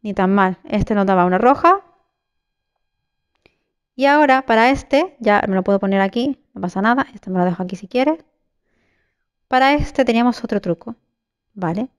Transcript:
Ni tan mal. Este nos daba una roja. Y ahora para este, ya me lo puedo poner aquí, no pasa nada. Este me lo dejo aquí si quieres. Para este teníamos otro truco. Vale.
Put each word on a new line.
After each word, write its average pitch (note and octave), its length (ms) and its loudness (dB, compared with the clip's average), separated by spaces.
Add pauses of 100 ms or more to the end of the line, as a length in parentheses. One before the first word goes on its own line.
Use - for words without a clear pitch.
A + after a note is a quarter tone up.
Ni G#3 120 -8
tan F#3+ 200 0
mal. F#3 320 0
Este G#3+ 280 -4
nos G3 140 0
daba F3+ 180 2
una F#3 140 0
roja. C#4 440 2 (2000)
Y C4 100 0
ahora C#4 400 4
para A3+ 240 2
este, C#4 500 -2
ya G#3 280 2
me F#3+ 80 -2
lo F#3+ 80 -2
puedo G3 160 0
poner G3 220 0
aquí, A#3+ 380 -4 (140)
no - 80 -12
pasa F3+ 200 -6
nada. A#3 320 -2
Este G3 180 -14
me F#3 80 -2
lo F3+ 60 2
dejo F#3 180 -4
aquí F3+ 120 -10
si F#3+ 120 -18
quieres. D4 360 -2 (1200)
Para C4 260 2
este C#4+ 320 -2
teníamos A#3 380 0
otro G#3+ 180 -4
truco. F#3 340 -8 (580)
Vale. F#3+ 460 -6